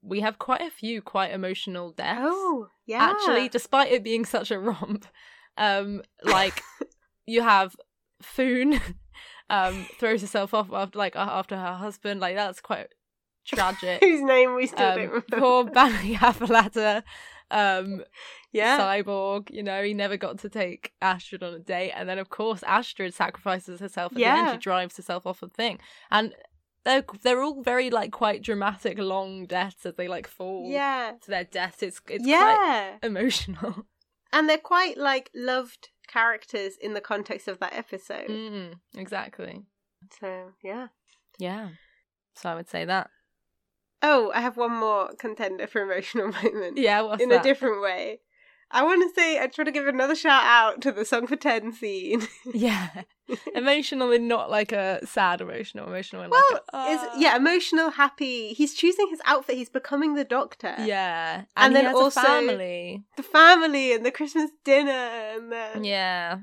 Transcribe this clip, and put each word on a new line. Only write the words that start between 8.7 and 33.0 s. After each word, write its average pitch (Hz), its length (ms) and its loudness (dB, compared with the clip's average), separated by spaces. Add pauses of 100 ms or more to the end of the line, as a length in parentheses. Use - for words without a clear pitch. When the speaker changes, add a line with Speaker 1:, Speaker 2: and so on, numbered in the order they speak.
Speaker 1:
<laughs> - 360 -16
um, 190 360 -2 (120)
throws 226 220 0
herself 202 340 -4
off 208 180 0
after, 196 260 -6
like, 196 160 -2
a-, - 60 -6
after 190 360 -4
her 180 180 -6
husband. 202 460 -8
Like, 185 160 -2
that's 196 240 -4
quite - 280 -8 (560)
tragic. 185 560 -2
Speaker 2:
<laughs> - 20 8
Whose 330 200 4
name 254 320 6
we 254 120 -2
still 202 220 0
Speaker 1:
Um, 185 100 0
Speaker 2:
don't 185 100 -6
remember. 240 300 -4
Speaker 1:
poor 247 260 4
<laughs> 214 60 -8
Bally 226 460 4
Afalata, 220 880 2 (480)
um, 196 500 0 (480)
Speaker 2:
Yeah. 226 300 2
Speaker 1:
cyborg, 196 720 -2
you 214 100 -12
know, 196 220 -4
he 208 100 -4
never 202 220 -4
got 196 240 -8
to 208 80 -12
take 196 520 -8
Astrid 185 440 -4
on 175 100 -12
a 165 60 -14
date. 180 340 -6
And 180 140 -10
then, 190 100 -6
of 190 100 -10
course, 214 360 -6
Astrid 190 500 -2
sacrifices 185 640 -6
herself 185 340 -8
at 247 40 -10
the 240 80 2
end. 311 220 4
Speaker 2:
Yeah. 269 60 0
Speaker 1:
She 233 60 -6
drives 180 380 -2
herself 180 320 -8
off 185 120 -8
the - 80 -14
thing. 226 300 -4 (320)
And 214 240 0 (500)
they're, 269 200 4 (180)
they're 247 200 2
all 277 200 -4
very, 254 280 0
like, 226 200 0
quite 208 320 -2
dramatic, 202 560 -4
long 190 480 -6
deaths 185 380 -4
as 180 120 -8
they, 180 120 -6
like, 175 180 -8
fall 190 440 -10
Speaker 2:
Yeah. 269 420 -2 (100)
Speaker 1:
to - 80 -14
their 185 140 -4
deaths. 180 380 -6
It's, 190 260 -8
it's 220 180 -8
Speaker 2:
Yeah. 311 760 4